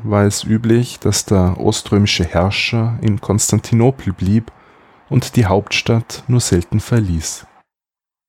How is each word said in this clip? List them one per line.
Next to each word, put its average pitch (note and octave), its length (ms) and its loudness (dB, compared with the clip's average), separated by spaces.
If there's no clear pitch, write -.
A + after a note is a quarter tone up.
war G#2 220 2
es - 180 -2
üblich, A2+ 560 0
dass - 260 -2
der F#2 340 2
oströmische G2+ 640 0
Herrscher A2 800 -2
in G#2+ 180 0
Konstantinopel A2+ 920 0
blieb G#2 380 0
und C3+ 280 -2
die A2 100 4
Hauptstadt - 800 -2
nur B2 120 2
selten G2 400 0
verließ. F#2 680 -4